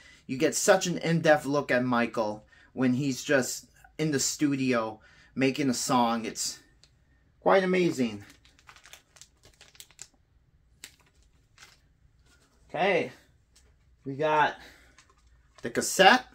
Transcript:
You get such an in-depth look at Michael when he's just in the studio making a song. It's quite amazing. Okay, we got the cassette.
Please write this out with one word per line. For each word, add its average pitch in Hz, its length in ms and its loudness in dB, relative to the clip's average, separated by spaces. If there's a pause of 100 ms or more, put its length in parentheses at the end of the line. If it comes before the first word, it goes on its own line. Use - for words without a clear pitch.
(260)
You 135 120 -8
get 135 180 0
such 185 320 2
an 175 120 -2
in-depth 160 460 2
look 139 240 -2
at 123 140 0
Michael 117 600 -2 (260)
when 127 220 0
he's 131 320 -4
just 135 400 -2 (320)
in 156 140 -2
the 135 100 0
studio 127 800 -2 (340)
making 135 340 0
a 120 40 2
song. 120 500 0
It's - 360 -8 (840)
quite 190 220 4
amazing. 151 600 0 (4000)
Okay, 170 420 0 (960)
we 135 100 -8
got 151 400 0 (1040)
the 120 80 -6
cassette. 190 640 4